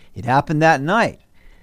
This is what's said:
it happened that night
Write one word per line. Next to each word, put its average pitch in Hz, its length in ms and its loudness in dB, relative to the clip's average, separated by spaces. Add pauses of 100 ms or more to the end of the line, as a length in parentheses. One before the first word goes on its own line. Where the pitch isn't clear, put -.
(160)
it 95 100 -12
happened 143 360 -2
that 160 200 2
night 175 380 -2 (440)